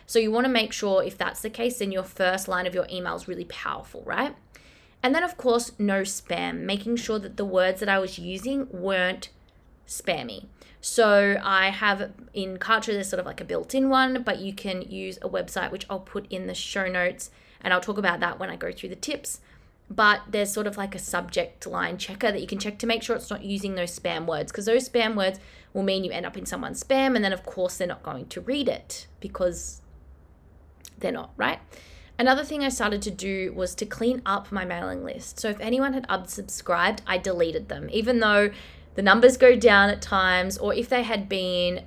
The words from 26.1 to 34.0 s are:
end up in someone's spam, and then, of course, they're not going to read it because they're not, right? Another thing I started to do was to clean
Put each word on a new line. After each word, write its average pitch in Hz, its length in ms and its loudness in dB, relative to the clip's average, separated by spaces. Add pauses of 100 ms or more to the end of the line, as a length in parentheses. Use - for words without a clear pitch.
end 175 140 -6
up 180 120 -10
in 185 80 -10
someone's - 380 -8
spam, 269 320 4
and 214 80 2
then, 190 100 2
of 180 120 -6
course, - 320 -4
they're 180 100 -2
not - 140 -10
going 139 260 -10
to - 140 -12
read 262 260 -2
it - 380 -4 (140)
because 180 600 -4 (1160)
they're 190 140 -4
not, - 260 -10
right? 262 220 0 (580)
Another 262 280 4
thing 285 180 -4
I 269 60 2
started 208 320 0
to 208 100 -4
do 190 420 -4
was 180 220 -4
to 208 100 -6
clean 247 400 -2